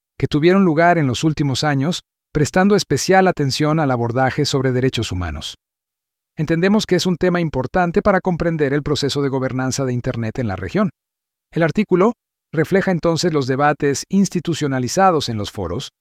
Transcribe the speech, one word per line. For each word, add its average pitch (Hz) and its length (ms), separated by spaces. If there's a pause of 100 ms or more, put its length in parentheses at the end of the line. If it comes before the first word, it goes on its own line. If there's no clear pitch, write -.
(180)
que 135 100
tuvieron 175 380
lugar 170 320
en 156 80
los 123 180
últimos 147 400
años, 147 380 (320)
prestando 185 420
especial 185 520
atención 151 520
al 143 120
abordaje 127 540
sobre 135 260
derechos 127 400
humanos. 85 440 (840)
Entendemos 170 480
que 185 100
es 170 100
un 185 100
tema 175 240
importante 175 640
para 190 200
comprender 165 520
el 147 100
proceso 143 380
de 139 80
gobernanza 131 560
de 127 80
Internet 117 460
en 120 80
la 95 80
región. 143 340 (640)
El 170 100
artículo 180 500 (380)
refleja 180 400
entonces 165 420
los 139 140
debates 143 640
institucionalizados 165 1200
en 113 80
los 101 140
foros, 85 500